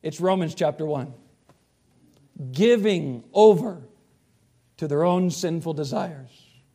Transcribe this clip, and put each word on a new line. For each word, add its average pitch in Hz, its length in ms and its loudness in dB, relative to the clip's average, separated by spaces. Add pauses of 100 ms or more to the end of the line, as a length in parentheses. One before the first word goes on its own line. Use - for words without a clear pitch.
It's - 180 -8
Romans 180 340 0
chapter 156 300 -2
one. 135 300 -6 (1400)
Giving 175 840 0
over 196 560 4 (880)
to 156 100 -6
their 147 160 2
own 180 260 2
sinful 165 440 -4
desires. 143 560 -8 (440)